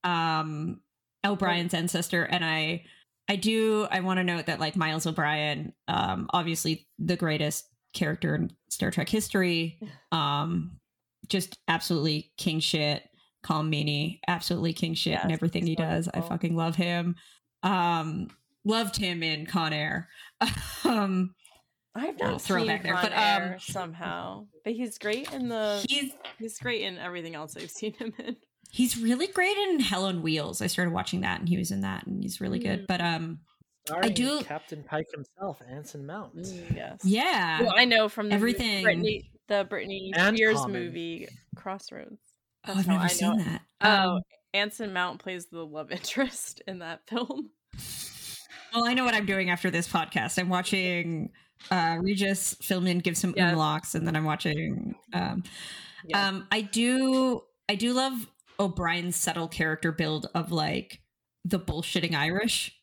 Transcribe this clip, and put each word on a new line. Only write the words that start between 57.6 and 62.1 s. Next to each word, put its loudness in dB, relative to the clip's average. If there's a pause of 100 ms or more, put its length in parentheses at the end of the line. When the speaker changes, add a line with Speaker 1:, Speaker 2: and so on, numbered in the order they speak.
Speaker 1:
I 0
do 0
love -2 (300)
O'Brien's 0
subtle -2
character 0
build -2
of, -2
like, -2 (420)
the 0
bullshitting -2